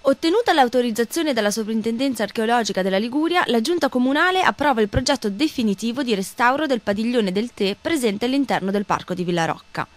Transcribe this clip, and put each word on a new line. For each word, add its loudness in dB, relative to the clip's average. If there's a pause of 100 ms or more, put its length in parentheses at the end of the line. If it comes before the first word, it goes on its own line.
Ottenuta 2
l'autorizzazione 2
dalla 0
Soprintendenza -2
Archeologica 0
della 2
Liguria, 0
la 2
Giunta 0
Comunale 2
approva 0
il 2
progetto -2
definitivo -2
di 0
restauro 0
del 0
padiglione 0
del -4
tè -2
presente -2
all'interno 0
del 0
Parco -2
di -4
Villarocca. -4 (100)